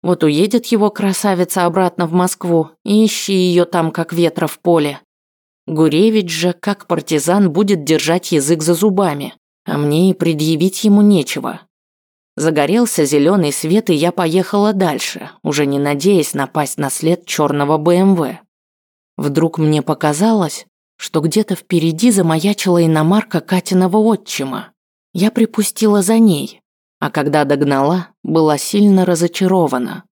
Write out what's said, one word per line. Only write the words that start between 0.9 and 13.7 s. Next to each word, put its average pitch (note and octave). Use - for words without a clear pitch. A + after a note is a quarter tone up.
красавица F#3
обратно F3
в D#3+
Москву, E3+
и G#3+
ищи G#3
ее F3+
там, E3+
как E3
ветра E3
в -
поле. D3
Гуревич E3+
же, E3
как -
партизан, E3
будет F#3+
держать D#3+
язык D#3
за E3+
зубами, F3+
а F3
мне D3+
и F3+
предъявить E3
ему G#3
нечего». G3
Загорелся D#3+
зеленый D3
свет, F#3